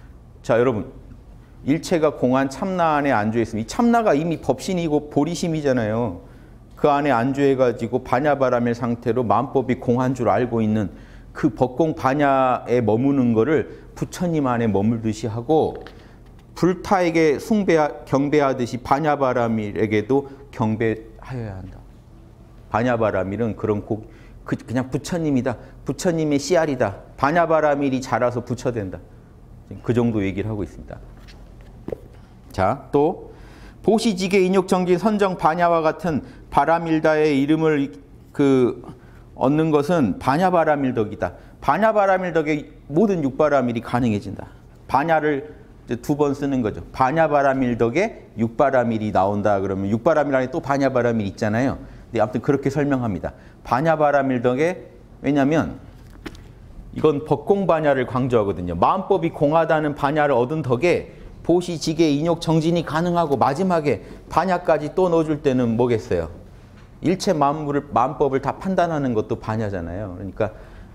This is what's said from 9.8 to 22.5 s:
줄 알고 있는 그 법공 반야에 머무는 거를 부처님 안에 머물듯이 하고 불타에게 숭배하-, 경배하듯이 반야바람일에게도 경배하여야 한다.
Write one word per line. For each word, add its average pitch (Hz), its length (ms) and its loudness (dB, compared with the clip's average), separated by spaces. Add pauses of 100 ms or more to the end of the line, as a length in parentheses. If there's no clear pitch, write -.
줄 120 160 0
알고 113 320 2
있는 107 300 0 (420)
그 - 220 0
법공 151 400 0
반야에 131 840 2
머무는 120 520 2
거를 117 480 0 (140)
부처님 160 500 -4
안에 117 220 0
머물듯이 110 580 0
하고 120 580 -2 (680)
불타에게 165 840 2
숭배하-, 180 680 0
경배하듯이 135 720 0
반야바람일에게도 120 1500 0 (220)
경배하여야 110 1040 -4
한다. 92 240 -16 (920)